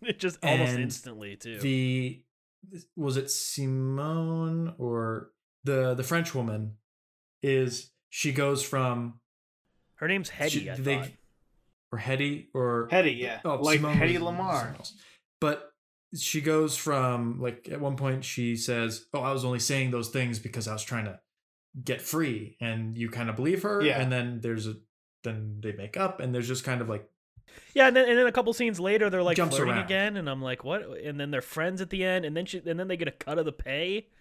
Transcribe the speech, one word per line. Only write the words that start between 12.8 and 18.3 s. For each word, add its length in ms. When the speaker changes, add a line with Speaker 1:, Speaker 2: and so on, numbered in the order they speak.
Speaker 3:
Hetty, 220
yeah. 320
Speaker 2:
oh, 120
Speaker 3:
Like 200
Speaker 2:
Simone 180
Speaker 3:
Hetty 200
Speaker 2:
was 80
Speaker 3:
Lamar. 380
Speaker 2:
something 160
else. 180
But 300
she 240
goes 360
from, 640
like, 300
at 100
one 160
point 280
she 320